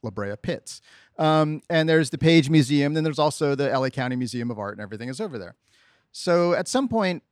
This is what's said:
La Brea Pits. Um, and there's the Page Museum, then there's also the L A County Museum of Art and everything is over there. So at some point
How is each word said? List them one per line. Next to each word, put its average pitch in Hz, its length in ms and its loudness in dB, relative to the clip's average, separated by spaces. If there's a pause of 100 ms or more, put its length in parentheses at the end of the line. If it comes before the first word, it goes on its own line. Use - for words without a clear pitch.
La 107 60 -6
Brea 101 260 -6
Pits. - 460 -10 (360)
Um, 156 520 2
and 160 180 2
there's 160 220 4
the - 80 -10
Page 160 320 6
Museum, 147 440 4
then 156 120 0
there's 156 140 -4
also 147 360 2
the 135 160 0
L 131 140 0
A 131 40 0
County 127 280 -4
Museum 120 340 -6
of 107 80 -8
Art 104 140 -6
and 104 80 -12
everything 104 260 -12
is 131 140 -10
over 160 180 -8
there. 87 160 -16 (560)
So 175 420 2
at 180 140 -2
some 262 220 0
point 196 420 -2